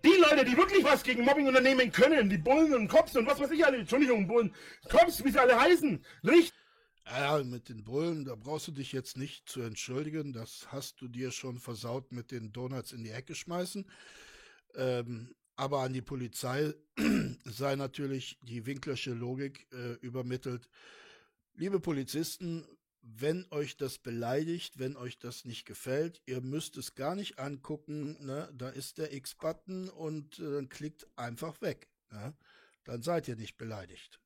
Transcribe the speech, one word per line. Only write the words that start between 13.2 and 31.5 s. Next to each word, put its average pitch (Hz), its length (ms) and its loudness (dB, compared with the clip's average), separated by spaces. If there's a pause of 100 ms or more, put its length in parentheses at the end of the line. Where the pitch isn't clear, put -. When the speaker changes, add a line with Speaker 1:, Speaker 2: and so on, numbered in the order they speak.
Speaker 2:
schmeißen. 180 560 -8 (840)
Ähm, 123 600 -4 (220)
aber 139 240 -2
an 131 120 -4
die 127 100 -6
Polizei 135 720 -6 (220)
<clears throat> 214 480 0
sei 131 300 -4
natürlich 135 680 -6
die 120 240 -10
winklersche 135 460 -6
Logik, 131 600 -8
äh, 123 220 -8
übermittelt. 123 720 -8 (880)
Liebe 190 260 -2
Polizisten, 165 840 -4 (360)
wenn 143 500 -4
euch 147 260 -6
das 131 220 -8
beleidigt, 131 800 -4
wenn 131 180 -8
euch 123 220 -12
das - 260 -14
nicht 120 200 -14
gefällt, 143 640 -6
ihr 127 140 -8
müsst 135 360 -8
es - 180 -12
gar 147 200 -6
nicht 196 240 -10
angucken, 147 840 -10
ne? 143 280 -10
Da 127 160 -12
ist - 300 -14
der 151 160 -8
X-Button 185 760 -10
und, 156 500 -10
äh, 175 40 -12
dann 143 260 -6
klickt - 380 -14 (100)
einfach 120 460 -10